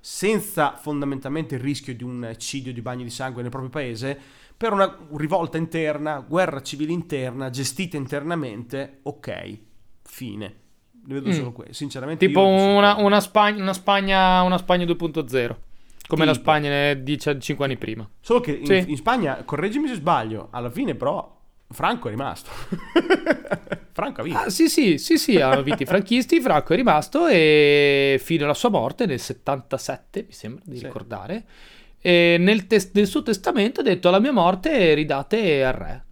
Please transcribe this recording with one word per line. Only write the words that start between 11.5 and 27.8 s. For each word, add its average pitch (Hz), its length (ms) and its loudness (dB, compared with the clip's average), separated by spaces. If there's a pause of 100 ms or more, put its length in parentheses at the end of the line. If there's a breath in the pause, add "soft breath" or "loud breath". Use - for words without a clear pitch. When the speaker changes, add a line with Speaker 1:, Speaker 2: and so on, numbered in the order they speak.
Speaker 1:
que-, - 200 -18
sinceramente 143 540 -2
Speaker 2:
Tipo 151 140 4
Speaker 1:
io 196 60 8
ne 190 60 6
vedo 190 120 6
solo 202 140 6
Speaker 2:
una, 202 140 8
Speaker 1:
quello. 208 160 2
Speaker 2:
una 202 120 6
Spagna, 208 420 2
una 190 100 -2
Spagna, 190 680 4
una 180 160 2
Spagna 180 260 2
due 170 120 0
punto 160 300 -4
zero, 120 320 -2 (480 soft breath)
come 160 200 2
la 156 60 6
Speaker 1:
Tipo. 143 120 -2
Speaker 2:
Spagna 147 240 4
ne 143 340 0
dieci, 143 380 -4
cinque 139 240 -4
anni 131 140 -4
prima. 110 300 -10 (120)
Speaker 1:
Solo - 200 2
che 147 120 -4
in, 143 140 -6
Speaker 2:
Sì. 185 240 4
Speaker 1:
in 151 60 -4
Spagna, 165 480 -2
correggimi 214 440 -4
se 247 60 -6
sbaglio, 127 560 -2
alla 123 200 -8
fine 185 240 -4
però 143 420 -6 (340)
Franco 214 380 -4
è - 20 -6
rimasto. 113 400 -8 (180)
<laughs> - 1200 -2
Franco - 280 -6
ha 113 40 -6
vinto. 156 160 -4
Speaker 2:
Ah, - 100 -4
sì, 311 180 2
sì, 196 300 4
sì, - 200 2
sì, 196 220 4
ha 135 220 4
vinto 143 200 -2
i 131 40 -4
franchisti, 233 540 2
Franco 180 320 2
è - 40 4
rimasto 240 500 2
e 147 960 6